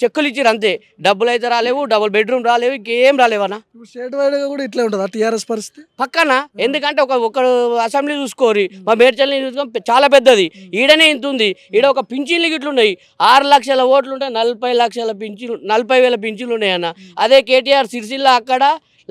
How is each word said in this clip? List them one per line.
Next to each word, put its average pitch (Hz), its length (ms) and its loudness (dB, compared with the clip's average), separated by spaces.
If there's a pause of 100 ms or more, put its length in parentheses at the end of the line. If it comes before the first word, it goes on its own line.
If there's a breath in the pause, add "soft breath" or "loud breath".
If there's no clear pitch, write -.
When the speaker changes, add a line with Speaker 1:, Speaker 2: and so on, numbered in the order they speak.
Speaker 1:
చెక్కులు 285 240 0
ఇచ్చిరు 247 200 0
అంతే. 214 320 0 (220 soft breath)
డబ్బులు 202 280 0
అయితే 240 200 -2
రాలేవు, 247 360 -2
డబుల్ 214 240 0
బెడ్‌రూమ్ 220 360 -2
రాలేవు, 240 280 0
ఇంకేం 247 440 0
రాలేవన్నా. 208 400 0
Speaker 2:
ఇప్పుడు 226 300 -20
స్టేట్ 247 280 -14
వైడ్‌గా 277 320 -2
కూడా 277 160 -6
ఇట్లే 240 200 -4
ఉంటుందా 202 220 -2
టీఆర్ఎస్ 220 440 -4
పరిస్థితి? 226 380 -10 (120)
Speaker 1:
పక్కన 277 340 0
Speaker 2:
ఉమ్. 262 280 -4
Speaker 1:
ఎందుకంటే 277 400 -2
ఒక, 262 100 0
ఒక 240 280 -2 (440)
అసెంబ్లీ 285 320 -2
చూసుకోరి, 220 600 0
Speaker 2:
ఉమ్. 190 100 -18
Speaker 1:
మా 220 80 2
మేడ్చల్ 247 360 2
నియోజకవర్గం 269 380 -4
పె-, 226 220 -10
చాలా 262 180 4
పెద్దది. 247 480 4
Speaker 2:
ఉమ్. 190 180 -20
Speaker 1:
ఈడనే 302 360 4
ఇంత 262 160 -2
ఉంది. 226 300 -2 (180 soft breath)
ఈడ 240 120 2
ఒక 269 140 2
పింఛన్లు 294 480 -4
గిట్లు 294 220 -6
ఉన్నాయి. 220 280 0 (240 soft breath)
ఆరు 254 220 6
లక్షల 269 380 2
ఓట్లు 262 320 2
ఉంటే 262 160 -8
నలభై 240 440 -4
లక్షల 233 380 -2
పింఛన్లు, 214 520 -10
నలభై 226 380 0
వేల 247 140 2
పింఛన్లు 220 380 -6
ఉన్నాయన్న. 185 340 -2
Speaker 2:
ఉమ్. 180 320 -14
Speaker 1:
అదే 254 220 4
కేటీఆర్ 254 460 2
సిరిసిల్ల 247 400 -6
అక్కడ 254 500 2 (340)